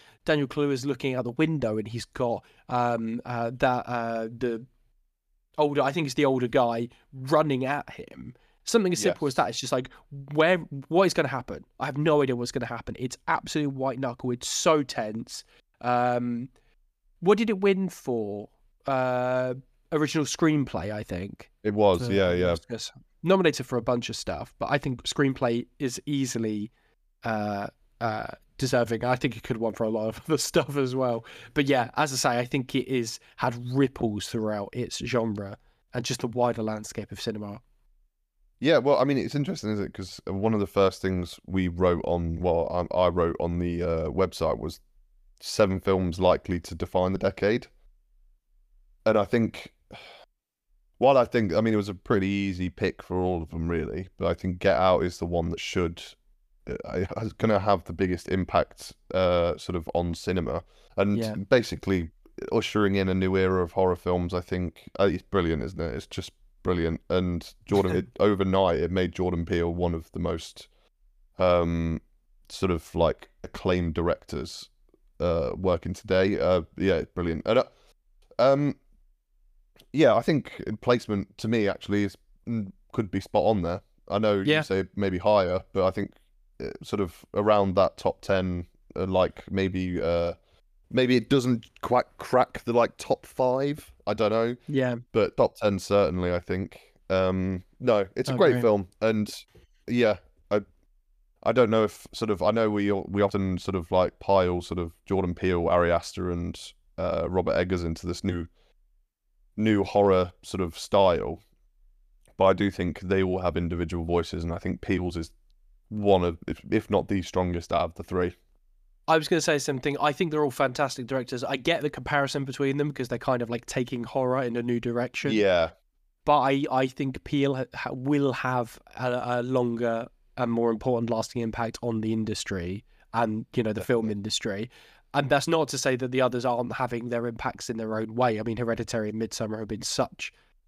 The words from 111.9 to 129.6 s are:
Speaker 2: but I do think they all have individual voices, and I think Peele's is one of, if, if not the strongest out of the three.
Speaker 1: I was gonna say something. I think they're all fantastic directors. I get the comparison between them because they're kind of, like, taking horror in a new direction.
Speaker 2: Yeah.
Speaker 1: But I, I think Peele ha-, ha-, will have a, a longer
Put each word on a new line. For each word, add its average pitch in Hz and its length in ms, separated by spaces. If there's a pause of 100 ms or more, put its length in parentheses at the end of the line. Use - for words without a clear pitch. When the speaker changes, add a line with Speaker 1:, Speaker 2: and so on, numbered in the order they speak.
Speaker 2:
but 98 80
I 95 80
do 98 180
think 85 300
they 95 220
all 92 160
have 87 180
individual 85 480
voices, 85 400
and 82 80
I 82 40
think - 220
Peele's 90 380
is 82 140 (580)
one 101 340
of, 85 140 (100)
if, - 140 (100)
if 107 180
not 98 200
the 98 140
strongest 90 500
out 85 80
of 85 140
the - 80
three. 90 320 (720)
Speaker 1:
I 160 80
was 156 100
gonna 165 140
say 147 180
something. 139 400
I 147 140
think 165 180
they're 151 140
all 135 40
fantastic 131 580
directors. 127 360
I 139 140
get 165 240
the 147 80
comparison 139 560
between 139 320
them 147 100
because 135 220
they're 120 80
kind 127 240
of, 113 80
like, 117 160
taking 123 400
horror 127 360
in 120 140
a 120 80
new 120 160
direction. 120 540
Speaker 2:
Yeah. 92 380 (520)
Speaker 1:
But 147 160
I, 139 320
I 131 140
think 135 380
Peele 139 320
ha-, 131 180
ha-, - 200
will 139 380
have 123 460 (180)
a, 123 440
a - 20
longer 120 640 (300)